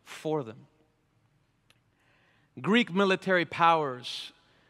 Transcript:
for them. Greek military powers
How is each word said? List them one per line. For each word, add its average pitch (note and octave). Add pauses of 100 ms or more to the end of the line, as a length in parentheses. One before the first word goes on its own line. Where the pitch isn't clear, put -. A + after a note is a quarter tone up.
for D#3
them. B2 (1900)
Greek F#3
military F#3
powers D#3 (380)